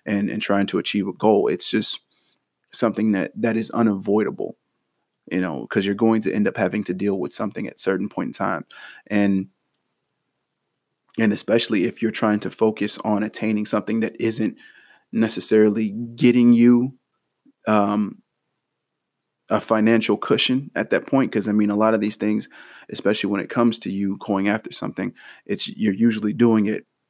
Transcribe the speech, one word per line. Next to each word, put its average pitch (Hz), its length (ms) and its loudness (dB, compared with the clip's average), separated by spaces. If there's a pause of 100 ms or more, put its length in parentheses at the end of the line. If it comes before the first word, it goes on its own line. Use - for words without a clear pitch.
and, 101 240 -2
and - 140 -6
trying 101 240 0
to 92 100 -4
achieve 95 300 -2
a 98 60 -6
goal. 107 340 4
It's - 200 -2
just - 320 -2 (720)
something 110 420 0
that, 95 220 0
that 113 220 -2
is 110 140 -4
unavoidable, 104 840 0 (760)
you 92 100 -2
know, 78 240 -6
'cause 98 220 -2
you're 101 80 0
going 113 260 2
to 113 100 -2
end 104 160 0
up - 80 -4
having 104 280 -2
to 95 100 -6
deal 95 260 -2
with - 140 -6
something - 320 -8
at - 140 -12
certain 95 280 -2
point - 200 -6
in - 60 -10
time. 98 320 -6 (420)
And, 101 400 0 (1700)
and 110 160 2
especially 107 520 0
if 113 140 -6
you're 110 120 -2
trying 107 300 0
to 117 100 -8
focus 107 480 -2
on 104 240 -2
attaining 107 420 -4
something 110 360 -2
that 110 200 -4
isn't 110 340 -2 (600)
necessarily 107 760 2 (240)
getting 120 380 6
you, 120 400 6 (720)
um, 104 540 0 (1300)
a 107 120 0
financial 110 560 2
cushion - 580 0
at 107 140 -2
that - 180 0
point. 135 240 0
'Cause, 101 160 -2
I 107 40 0
mean, 104 180 2
a 101 60 -2
lot 110 180 4
of 107 80 0
these 107 160 -2
things, 107 320 -2 (400)
especially 101 400 -2
when 98 120 -2
it - 80 -10
comes 117 300 0
to 101 120 -6
you 98 260 -4
going 98 300 -2
after 107 240 -4
something, 101 420 -8 (320)
it's, 101 220 -6
you're 107 260 -2
usually 107 400 0
doing 110 320 4
it 104 200 -4 (240)